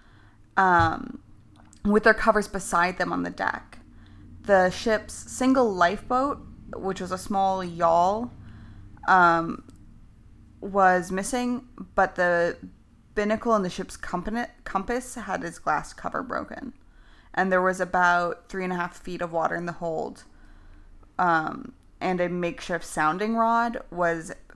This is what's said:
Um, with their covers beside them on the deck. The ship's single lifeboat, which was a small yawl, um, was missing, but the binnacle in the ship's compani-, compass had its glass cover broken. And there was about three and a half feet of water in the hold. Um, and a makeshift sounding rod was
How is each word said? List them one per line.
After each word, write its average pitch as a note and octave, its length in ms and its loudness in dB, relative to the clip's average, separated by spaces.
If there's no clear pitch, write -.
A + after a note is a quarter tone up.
Um, F3 640 2
with G#3 200 4
their A3 100 8
covers G#3 340 2
beside F#3 500 -2
them F3+ 140 -2
on F3 100 -2
the F3 80 -4
deck. - 480 -6
The F#3 280 6
ship's G#3+ 440 -2
single B3+ 580 2
lifeboat, G#3 680 0
which F#3 240 -6
was F#3 120 -6
a F#3 60 -6
small F#3+ 460 0
yawl, F3 680 2
um, E3+ 560 4
was F#3 500 4
missing, B3 560 -4
but F#3 220 2
the F3 400 2
binnacle A3 420 0
in G3+ 60 2
the F3+ 80 -2
ship's - 260 -10
compani-, G#3+ 520 -6
compass A#3+ 500 -4
had G3 300 -6
its E3+ 140 -10
glass D3+ 340 -2
cover - 300 -6
broken. - 500 -8
And F#3+ 160 0
there F#3 120 4
was F#3 180 0
about F3 680 0
three F#3+ 160 -6
and F#3 80 -4
a F3+ 40 -4
half F3 200 -6
feet F3 260 -8
of E3+ 100 -6
water E3 220 0
in E3+ 120 -4
the F3 60 -6
hold. D#3+ 520 -6
Um, E3 540 0
and F3+ 200 0
a F3 80 0
makeshift F3 560 -4
sounding F#3 520 -2
rod A#3 420 0
was E3+ 420 -2